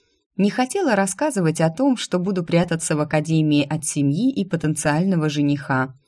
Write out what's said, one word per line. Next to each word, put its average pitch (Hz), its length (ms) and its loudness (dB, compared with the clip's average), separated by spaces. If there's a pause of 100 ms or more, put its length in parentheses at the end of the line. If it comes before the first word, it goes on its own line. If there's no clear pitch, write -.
(380)
Не 196 120 4
хотела 254 460 0
рассказывать 196 640 0
о 160 120 2
том, 254 260 0
что - 220 -2
буду 180 240 -2
прятаться 170 520 0
в 147 40 0
академии 151 680 2
от 156 180 -4
семьи 151 460 0
и 202 140 -2
потенциального 156 840 0
жениха. 143 640 -2 (120)